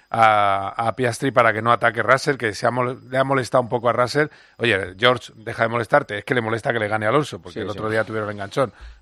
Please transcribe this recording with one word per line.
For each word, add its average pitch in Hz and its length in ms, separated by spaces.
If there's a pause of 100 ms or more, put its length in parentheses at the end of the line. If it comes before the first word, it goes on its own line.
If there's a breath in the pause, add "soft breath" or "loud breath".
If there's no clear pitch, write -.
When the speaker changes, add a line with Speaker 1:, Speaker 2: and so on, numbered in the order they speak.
Speaker 1:
a, 107 800
a 110 80
Piastri 127 340
para 113 220
que 107 80
no 113 100
ataque 117 320
Russell, 131 340
que 110 180
se 120 120
ha 117 40
mol-, 123 280 (120)
le 127 80
ha 135 40
molestado 131 380
un 120 80
poco 117 220
a - 20
Russell. 123 360 (280 soft breath)
Oye, 98 420
George, 123 380
deja 110 280
de 113 40
molestarte, 117 480
es 104 80
que 139 100
le 123 60
molesta 113 320
que 117 60
le 107 100
gane 107 160
Alonso, 113 380
porque 87 160
Speaker 2:
Sí, - 20
Speaker 1:
el 98 60
Speaker 2:
sí. 101 60
Speaker 1:
otro 107 180
día 110 120
tuvieron 107 280
enganchón. 101 420 (300 soft breath)